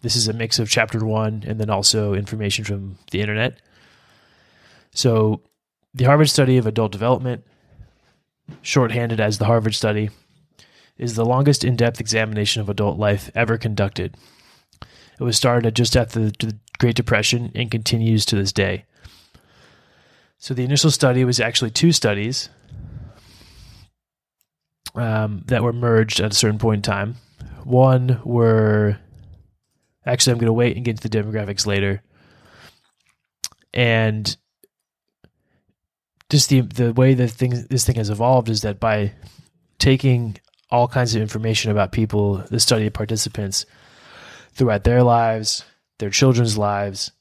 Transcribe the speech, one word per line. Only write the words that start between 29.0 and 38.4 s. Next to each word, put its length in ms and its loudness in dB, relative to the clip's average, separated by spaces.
actually, 300 2
I'm 40 -4
gonna 140 2
wait 240 0
and 80 -8
get 140 -4
to 100 -8
the 140 -2
demographics 440 -6
later. 360 -2
And 640 0
just 200 2
the, 140 4
the 300 -2
way 220 6
that 140 0
things, 400 -4
this 160 -2
thing 120 0
has 140 -2
evolved 380 2